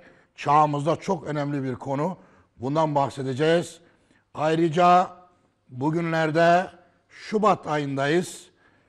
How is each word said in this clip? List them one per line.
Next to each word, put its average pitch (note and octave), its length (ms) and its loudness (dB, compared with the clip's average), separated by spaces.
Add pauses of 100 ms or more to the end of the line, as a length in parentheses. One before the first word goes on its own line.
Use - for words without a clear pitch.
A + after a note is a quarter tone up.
(360)
çağımızda D3 600 2
çok F3 280 -6
önemli D3 400 -6
bir C3 120 -6
konu. C#3 420 -6 (400)
Bundan D3 380 -2
bahsedeceğiz. C#3 840 -2 (540)
Ayrıca E3+ 760 4 (600)
bugünlerde D#3+ 1000 0 (420)
Şubat G3+ 580 -2
ayındayız. D3 720 -2 (480)